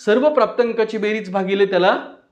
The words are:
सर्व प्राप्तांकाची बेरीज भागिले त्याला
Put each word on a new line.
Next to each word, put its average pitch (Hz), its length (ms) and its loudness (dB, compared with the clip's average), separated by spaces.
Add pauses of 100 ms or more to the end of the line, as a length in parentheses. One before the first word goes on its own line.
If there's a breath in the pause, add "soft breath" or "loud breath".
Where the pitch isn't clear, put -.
सर्व 247 240 2
प्राप्तांकाची 226 720 0
बेरीज 208 320 -4
भागिले 196 360 0
त्याला 196 400 2 (260)